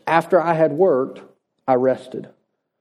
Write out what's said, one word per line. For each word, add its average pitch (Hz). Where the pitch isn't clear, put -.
after 165
I 165
had 160
worked, 143
I 131
rested." 127